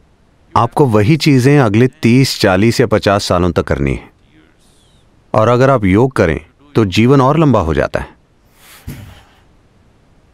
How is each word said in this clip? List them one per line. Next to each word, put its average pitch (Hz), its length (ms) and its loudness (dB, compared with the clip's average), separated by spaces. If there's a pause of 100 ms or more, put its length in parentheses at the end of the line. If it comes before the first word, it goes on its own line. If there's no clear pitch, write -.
(560)
आपको 117 300 0
वही 110 320 0
चीजें 139 420 2
अगले 117 280 2
तीस, 123 520 0
चालीस 101 400 0
या 117 80 0
पचास 101 360 -2
सालों 90 280 -2
तक 92 100 -2
करनी 69 320 -4
है। - 160 -12 (1200)
और 110 140 2
अगर 123 220 2
आप 113 160 0
योग 110 260 2
करें 82 340 -2 (300)
तो 110 100 2
जीवन 117 360 2
और 147 180 0
लंबा 131 200 2
हो 80 140 -4
जाता - 260 -4
है - 100 -12 (2250)